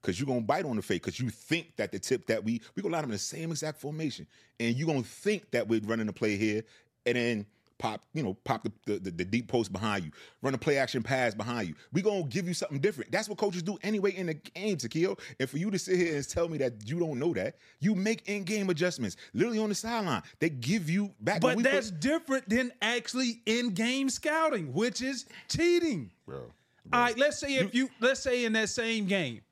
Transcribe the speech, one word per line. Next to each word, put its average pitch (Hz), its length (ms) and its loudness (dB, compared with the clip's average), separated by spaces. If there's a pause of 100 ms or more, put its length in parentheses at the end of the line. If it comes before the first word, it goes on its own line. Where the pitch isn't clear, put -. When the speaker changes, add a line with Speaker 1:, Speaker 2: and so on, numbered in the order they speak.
Speaker 1:
'Cause 92 180 -2
you 139 60 -2
gonna 123 160 0
bite 139 240 0
on 127 120 -4
the 101 40 -2
fake 92 220 -2
'cause - 160 -6
you 127 100 -2
think - 480 -6
that 104 140 -2
the 101 80 -6
tip - 280 -2
that 110 160 0
we, 113 180 0 (140)
we - 60 -6
gonna 180 120 -2
line 165 100 0
up - 60 -4
in - 20 -2
the 104 60 -2
same 165 340 -6
exact 156 300 -6
formation. 147 440 -6 (340)
And 117 160 2
you 151 100 -2
gonna 143 180 2
think - 480 -2
that 117 160 2
we're 110 140 4
running 110 260 0
a 104 60 -4
play 107 240 0
here 107 260 2 (420)
and 120 120 4
then 117 280 0 (320)
pop, 110 360 -6
you 156 100 -2
know, 95 100 0 (120)
pop 113 180 0
the, 110 80 -4 (140)
the, 104 140 0
the, 92 120 -6
the 87 140 -4
deep 113 240 0
post 113 240 2
behind 98 320 0
you, 73 60 -8 (300)
run 135 120 0
a 131 40 -2
play 139 200 2
action 127 260 0
pass 123 320 0
behind 110 320 -4
you. 76 80 -8 (160)
We 151 100 0
gonna 196 220 2
give 151 240 -4
you 180 60 -2
something 147 260 -4
different. 143 320 -2
That's 196 160 -2
what 208 100 -6
coaches 180 260 0
do 185 200 -4
anyway 202 300 0
in 180 140 -4
the 151 80 -2
game, 190 420 -4
Takeo. 170 400 -2 (240)
And 131 80 0
for 139 80 -4
you 185 140 0
to 196 80 0
sit 185 180 2
here 170 180 2
and 139 140 -2
tell 170 180 0
me 160 120 -4
that 113 280 -2
you 160 120 -2
don't 156 200 0
know 160 140 2
that, 95 240 -2 (240)
you 202 120 4
make 196 360 0
in-game 202 400 0
adjustments. 151 480 0 (160)
Literally 226 260 2
on 220 100 2
the 202 60 0
sideline, 220 460 0 (180)
they 165 100 2
give 151 400 -2
you 196 300 0
back 185 240 0
when 247 120 6
Speaker 2:
But - 20 2
Speaker 1:
we 233 60 2
Speaker 2:
that's 262 280 2
Speaker 1:
put 160 80 -8
Speaker 2:
different 269 500 0
than 240 220 2 (100)
actually 233 640 -2
in-game 240 640 2
scouting, 294 640 0
which 226 280 0
is 262 240 -4 (240)
cheating. 320 640 4 (140)
Speaker 1:
Bro, - 120 -10 (480)
bro. 196 120 2
Speaker 2:
All 240 100 6
right, 233 100 0
let's 294 220 4
say 277 160 -2
if 202 200 2
Speaker 1:
You 254 100 6
Speaker 2:
you, 254 40 -6 (100)
let's 254 220 4
say 247 240 2
in 220 80 2
that 220 160 2
same 226 360 0
game 160 360 0 (100)